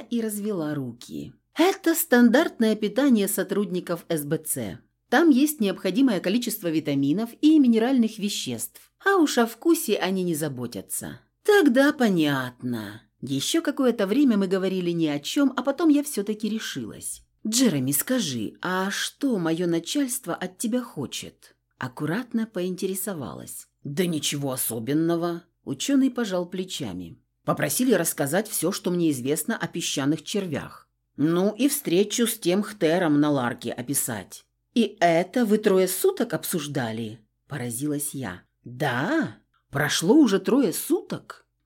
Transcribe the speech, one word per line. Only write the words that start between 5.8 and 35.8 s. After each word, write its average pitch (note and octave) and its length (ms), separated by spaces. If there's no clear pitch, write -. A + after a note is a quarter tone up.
количество G3+ 480
витаминов D3+ 640
и D#4 180
минеральных A#3 600
веществ, - 760
а G4 140
уж D4 200
о A#3 80
вкусе D#4 520
они F#3 260
не E3+ 120
заботятся». B2 840
«Тогда D4 480
понятно». B2+ 1080
Ещё C#3+ 400
какое-то B3 460
время A#3 300
мы G3 100
говорили F#3 440
ни E3 160
о C#3+ 120
чём, C4+ 360
а B3 80
потом C#4 260
я C#4+ 140
всё-таки G#3+ 460
решилась. - 760
«Джереми, F#3+ 440
скажи, D3 680
а F#3+ 300
что - 460
моё E3 300
начальство E3+ 680
от F3+ 220
тебя B3 240
хочет?» - 760
Аккуратно F3+ 680
поинтересовалась. F3+ 1200
«Да D3 220
ничего D3 460
особенного». E3 920
Учёный C4+ 460
пожал F#3 340
плечами. C3 760
«Попросили D3 500
рассказать E3 540
всё, - 240
что F#3 200
мне E3+ 200
известно C#3 460
о E3 100
песчаных D#3+ 560
червях. D#3 640
Ну F3 380
и B3 120
встречу G#3 600
с - 120
тем F3+ 240
Хтером D#3+ 560
на D3 120
Ларке A#2+ 400
описать». A#2+ 760
«И - 260
это F3 460
вы G#3+ 120
трое F#3+ 300